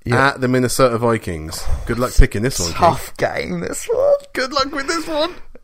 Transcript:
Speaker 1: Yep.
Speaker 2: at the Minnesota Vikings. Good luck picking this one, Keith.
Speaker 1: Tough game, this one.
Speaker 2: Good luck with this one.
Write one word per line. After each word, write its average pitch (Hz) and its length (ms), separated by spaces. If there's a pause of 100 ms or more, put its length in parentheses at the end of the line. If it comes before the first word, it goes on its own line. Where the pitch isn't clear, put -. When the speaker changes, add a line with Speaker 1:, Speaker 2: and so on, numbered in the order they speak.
Speaker 1:
Yep. 120 140
Speaker 2:
at 135 220
the 127 80
Minnesota 127 480
Vikings. 107 680 (220)
Good - 140
luck 127 180
picking 107 240
this 127 180
one, 87 100
Keith. 80 80
Speaker 1:
Tough 160 400
game, - 440
this - 280
one. 571 260 (180)
Speaker 2:
Good 254 180
luck 277 220
with 277 140
this 339 200
one. 320 280 (280)